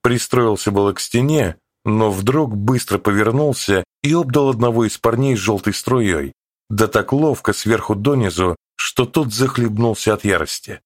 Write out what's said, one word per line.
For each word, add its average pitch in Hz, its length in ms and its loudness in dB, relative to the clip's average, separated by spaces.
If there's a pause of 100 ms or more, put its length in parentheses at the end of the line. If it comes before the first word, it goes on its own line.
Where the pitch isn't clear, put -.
Пристроился 120 680 0
было 101 220 2
к - 60 -10
стене, 127 580 0 (280)
но 110 240 2
вдруг 107 460 0
быстро 107 420 0
повернулся 107 840 0 (180)
и 147 120 0
обдал 143 360 2
одного 117 360 2
из - 120 -2
парней 123 380 0
жёлтой 101 400 -2
струей, 92 580 -2 (340)
да 107 200 0
так 107 260 -2
ловко 139 400 0
сверху 107 400 -2
донизу, 98 640 0 (200)
что - 300 -2
тот 139 260 -2
захлебнулся 117 840 0
от 104 100 -12
ярости. 92 600 -4